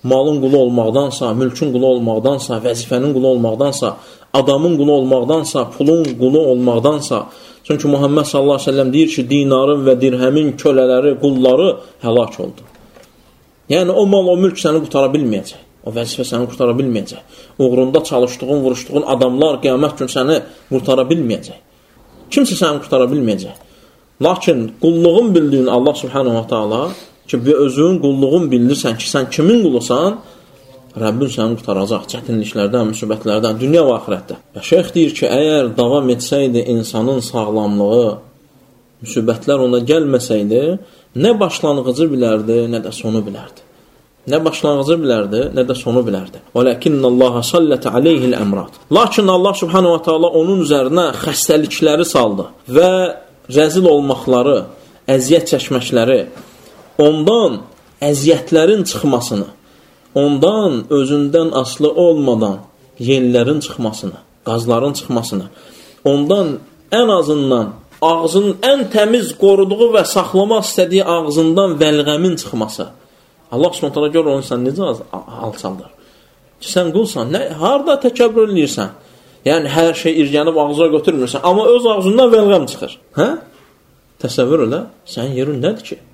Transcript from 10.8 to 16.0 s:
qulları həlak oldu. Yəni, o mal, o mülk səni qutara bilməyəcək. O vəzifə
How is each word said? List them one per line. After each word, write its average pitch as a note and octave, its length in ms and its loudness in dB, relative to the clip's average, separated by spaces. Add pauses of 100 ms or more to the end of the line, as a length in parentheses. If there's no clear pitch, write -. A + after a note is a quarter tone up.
qulları C3+ 500 4 (320)
həlak A#2 380 -2
oldu. - 220 -12 (1080)
Yəni, F3 200 0
o G#3 160 2
mal, F#3+ 220 2
o F3+ 80 4
mülk F#3 260 0
səni D#3 220 0
qutara C#3 260 0
bilməyəcək. A#2+ 540 -4 (220)
O - 40 -8
vəzifə A#2 380 -8